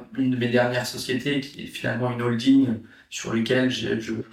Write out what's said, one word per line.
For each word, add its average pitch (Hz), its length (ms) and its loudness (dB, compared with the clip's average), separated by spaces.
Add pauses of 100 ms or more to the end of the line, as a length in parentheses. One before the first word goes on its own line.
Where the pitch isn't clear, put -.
(180)
une 131 140 2
de 123 60 0
mes 120 100 0
dernières 123 400 2
sociétés 135 540 -2
qui - 220 -14
est - 40 -12
finalement 120 440 -4
une 120 100 -6
holding 123 460 6 (420)
sur - 260 -6
laquelle 127 340 2
je, 113 300 -2
je 113 140 -6 (200)